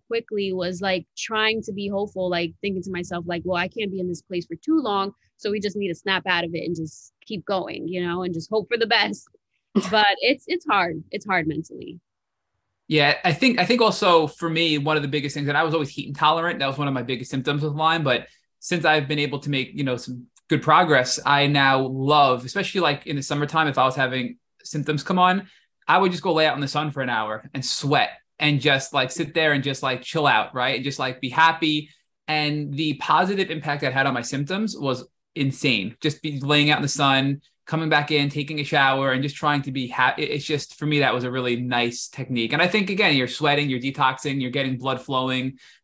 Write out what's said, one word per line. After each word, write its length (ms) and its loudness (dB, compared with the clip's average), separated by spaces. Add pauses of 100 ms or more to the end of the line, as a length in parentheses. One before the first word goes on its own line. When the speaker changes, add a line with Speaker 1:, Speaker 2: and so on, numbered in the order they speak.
Speaker 1:
quickly 460 -4
was, 260 -4
like, 260 -2 (120)
trying 460 -2
to 100 -10
be 160 -6
hopeful, 400 -4
like, 320 -2
thinking 220 -4
to 80 -10
myself, 360 -6
like, 160 -4
"Well, 140 -2
I 100 -2
can't 240 -6
be 80 -6
in 80 -4
this 140 -6
place 240 -6
for 100 -12
too 240 0
long. 320 -2 (260)
So 140 -4
we 80 -2
just 160 -4
need 140 -2
to 60 -4
snap 320 0
out 180 2
of 80 -6
it 120 -4
and 100 -4
just 360 -10 (140)
keep 200 -8
going, 440 -4
you 160 -4
know, 160 -4
and 120 -4
just 160 -8
hope 200 -2
for 80 -2
the 80 0
best." 420 0 (460)
Speaker 2:
<laughs> 180 0
Speaker 1:
But 300 4
it's, 260 0
it's 220 -4
hard. 420 0
It's 140 -8
hard 220 0
mentally. 520 -8 (880)
Speaker 2:
Yeah, 380 4
I 80 4
think, 260 2
I 60 2
think 160 4
also 460 4
for 220 -6
me, 280 2
one 180 0
of 60 0
the 80 -4
biggest 240 -2
things, 160 -4
and 80 0
I 60 4
was 100 0
always 160 0
heat 180 -10
intolerant. 520 2
That 80 0
was 100 -4
one 100 -2
of 60 -2
my 100 -4
biggest 280 -8
symptoms 320 -2
with 100 -2
Lyme. 300 2
But 240 2 (320)
since 260 -2
I've 240 4
been 100 -2
able 200 -2
to 100 -8
make, 240 -2
you 100 -4
know, 140 0
some 300 -12 (200)
good 140 2
progress, 640 4
I 220 4
now 400 4
love, 580 4
especially, 360 -4
like, 260 0
in 80 -4
the 80 -4
summertime, 440 0
if 120 0
I 60 6
was 100 0
having 420 -2 (260)
symptoms 380 -4
come 160 0
on, 320 4 (380)
I 120 6
would 120 4
just 120 -6
go 100 2
lay 140 4
out 80 0
in 60 -4
the 60 -2
sun 220 -2
for 120 -6
an 80 -4
hour 440 -4
and 100 -6
sweat 460 0 (300)
and 200 2
just, 320 2
like, 200 0
sit 240 -4
there 180 2
and 100 0
just, 200 -4
like, 180 -2
chill 240 -2
out, 300 2
right? 200 0
And 80 -4
just, 140 -6
like, 240 -6
be 80 -4
happy. 600 2 (380)
And 460 -2
the 220 -2
positive 560 0
impact 300 -4
that 120 0
had 140 2
on 60 -2
my 100 -4
symptoms 520 -4
was 320 -4 (280)
insane. 640 0
Just 220 -2
be 160 -6
laying 320 4
out 60 4
in 40 -2
the 60 -2
sun, 540 2 (260)
coming 220 -2
back 200 4
in, 200 2
taking 300 -6
a 40 -4
shower, 480 2
and 100 0
just 140 -4
trying 260 0
to 100 -8
be 160 -4
ha-, 300 2
it, 140 -4
it's 140 -6
just, 340 -6
for 80 -4
me, 120 2
that 140 4
was 100 -2
a 60 -4
really 280 -2
nice 500 -2
technique. 460 -4
And 100 4
I 40 4
think, 220 0
again, 260 2
you're 120 2
sweating, 420 0
you're 100 -2
detoxing, 600 -2
you're 80 -4
getting 300 -4
blood 200 -4
flowing, 600 -4 (240)